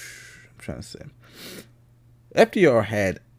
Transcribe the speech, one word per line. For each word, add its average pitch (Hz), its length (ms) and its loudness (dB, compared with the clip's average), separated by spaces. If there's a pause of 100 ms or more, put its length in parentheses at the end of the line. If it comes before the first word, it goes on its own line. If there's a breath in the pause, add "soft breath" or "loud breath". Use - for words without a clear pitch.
(580 loud breath)
trying 65 200 -12
to - 60 -14
say, - 180 -18 (1300 loud breath)
F 226 180 4
D 196 140 4
R 113 180 6
had 101 360 -2 (200)